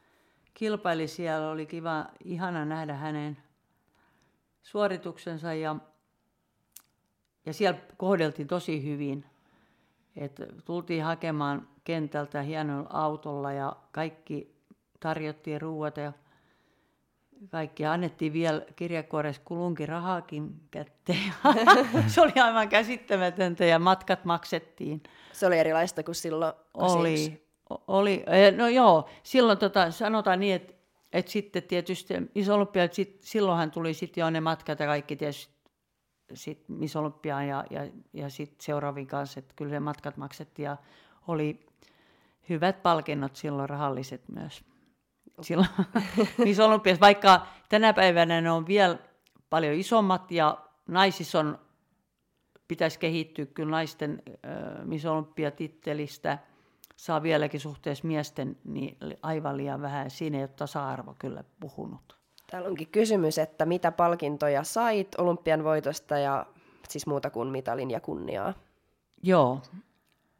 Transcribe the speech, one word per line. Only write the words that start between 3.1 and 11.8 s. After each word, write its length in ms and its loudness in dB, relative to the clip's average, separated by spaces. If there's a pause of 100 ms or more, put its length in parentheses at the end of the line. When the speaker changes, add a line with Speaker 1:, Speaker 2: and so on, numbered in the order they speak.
Speaker 1:
suorituksensa 920 -6
ja, 220 -4 (1700)
ja 80 -10
siellä 260 -2 (180)
kohdeltiin 500 0
tosi 360 -4
hyvin. 420 -6 (880)
Et 260 -10 (240)
tultiin 380 -4
hakemaan 640 -4 (160)